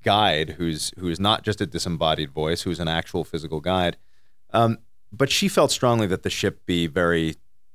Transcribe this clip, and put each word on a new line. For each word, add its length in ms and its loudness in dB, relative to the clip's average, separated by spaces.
guide, 480 2
who's, 480 -4
who 100 -4
is 120 -2
not 220 2
just 180 -2
a 60 -2
disembodied 640 -2
voice, 320 -2
who's 180 -4
an 80 -2
actual 360 -4
physical 360 -8
guide. 360 0
Um, 260 2
but 180 0
she 180 2
felt 220 4
strongly 380 2
that 140 0
the 80 -2
ship 360 -2
be 200 2
very 500 0